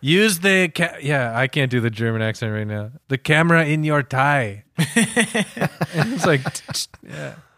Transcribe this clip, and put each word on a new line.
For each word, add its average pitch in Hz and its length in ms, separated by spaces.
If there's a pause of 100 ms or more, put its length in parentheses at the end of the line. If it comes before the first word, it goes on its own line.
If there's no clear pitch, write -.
Use 180 380
the 185 300
ca-, 170 320
yeah, 135 360
I 127 100
can't 135 240
do 123 100
the 117 80
German 113 320
accent 110 320
right 107 140
now. 107 240 (160)
The 135 100
camera 165 480
in 151 180
your 151 200
tie. 131 600 (140)
It's 202 1500
like, 151 160 (640)
yeah. - 320 (220)